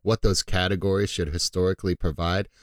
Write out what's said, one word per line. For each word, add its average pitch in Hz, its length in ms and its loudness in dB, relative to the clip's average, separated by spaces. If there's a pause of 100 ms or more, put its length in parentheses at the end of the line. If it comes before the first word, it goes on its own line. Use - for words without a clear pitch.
what 110 180 0
those 98 220 2
categories 95 680 0
should 85 200 -4
historically 90 680 0
provide, 85 520 -2 (160)